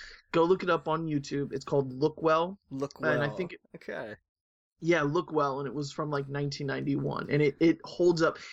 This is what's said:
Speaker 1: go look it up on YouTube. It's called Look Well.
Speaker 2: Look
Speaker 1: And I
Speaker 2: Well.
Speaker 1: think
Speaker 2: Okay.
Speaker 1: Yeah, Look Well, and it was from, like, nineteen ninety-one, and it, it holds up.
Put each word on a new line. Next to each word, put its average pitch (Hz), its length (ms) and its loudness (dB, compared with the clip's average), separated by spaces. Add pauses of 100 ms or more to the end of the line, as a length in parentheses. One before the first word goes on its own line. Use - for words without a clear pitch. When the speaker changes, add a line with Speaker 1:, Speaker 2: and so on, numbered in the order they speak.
(320)
Speaker 1:
go 170 120 6
look 180 200 4
it 180 80 -2
up 160 160 0
on 160 180 -2
YouTube. 143 480 -2
It's 135 120 -8
called 135 280 0
Look 151 280 0
Well. 165 380 2 (120)
Speaker 2:
Look 135 300 -6
Speaker 1:
And 147 220 2
I 143 40 0
Speaker 2:
Well. - 100 -6
Speaker 1:
think 175 180 -6 (200)
Speaker 2:
Okay. - 400 -10 (640)
Speaker 1:
Yeah, 165 220 2
Look 151 300 0
Well, 143 260 2
and 139 100 -4
it 110 60 -8
was 143 180 -6
from, 151 200 -4
like, 139 180 -2
nineteen 143 380 -4
ninety-one, 135 640 -2
and 147 100 4
it, 147 180 4
it 165 240 6
holds 175 380 2
up. 160 160 2 (160)